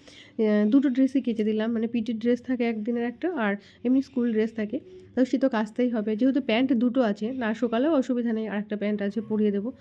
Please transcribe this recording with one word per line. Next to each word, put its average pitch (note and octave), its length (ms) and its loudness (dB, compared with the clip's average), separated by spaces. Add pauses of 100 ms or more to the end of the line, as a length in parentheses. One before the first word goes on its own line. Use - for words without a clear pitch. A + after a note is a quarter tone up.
(420)
আহ, G#3+ 280 4
দুটো C#4 200 6
ড্রেসই C4 320 2
কেচে A3 220 -2
দিলাম, G#3+ 280 0
মানে A3+ 160 -2
পিটির A#3 320 -4
ড্রেস A#3+ 220 0
থাকে B3 240 -2
একদিনের A#3 400 -2
একটা, A#3+ 220 -6 (100)
আর G#3 160 0 (300)
এমনি C4 180 4
স্কুল A#3+ 300 -2
ড্রেস A3 220 0
থাকে, G#3+ 240 -6 (340)
তো - 140 -4
সে C4 120 -2
তো C4+ 120 2
কাচতেই A#3 400 -2
হবে। A3 260 -2
যেহেতু B3+ 260 2
প্যান্ট B3+ 340 2
দুটো A#3+ 280 2
আছে, G#3+ 300 0
না B3 200 -2
শোকালেও A#3+ 420 0
অসুবিধা B3 380 0
নেই, A3 140 -4
আর G3+ 120 -4
একটা G#3 180 -6
প্যান্ট G#3 240 -2
আছে G3+ 200 -2
পরিয়ে G#3+ 300 0
দেবো। G3+ 180 -2 (120)